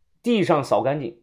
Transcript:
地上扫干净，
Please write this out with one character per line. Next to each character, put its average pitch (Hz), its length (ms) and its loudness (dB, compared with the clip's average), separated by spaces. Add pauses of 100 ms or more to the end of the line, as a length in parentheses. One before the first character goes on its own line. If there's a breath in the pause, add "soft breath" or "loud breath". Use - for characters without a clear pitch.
(220)
地 226 240 2
上 151 180 0
扫 107 180 0
干 139 200 -2
净， 117 220 -12